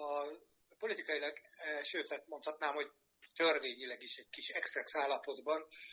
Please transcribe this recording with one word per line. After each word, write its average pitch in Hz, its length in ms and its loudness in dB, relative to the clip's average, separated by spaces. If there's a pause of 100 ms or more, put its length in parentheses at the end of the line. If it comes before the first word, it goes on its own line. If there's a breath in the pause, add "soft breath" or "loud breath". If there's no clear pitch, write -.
a 143 240 0 (520)
politikailag, 151 560 0 (240)
e, 151 260 -2
sőt, 151 260 -2
hát 139 180 -6
mondhatnám, 151 460 -2
hogy 147 180 -2 (440)
törvényileg 131 680 2
is 127 160 -4
egy - 120 -14
kis - 200 -2
exex - 460 2
állapotban 143 720 2 (260 loud breath)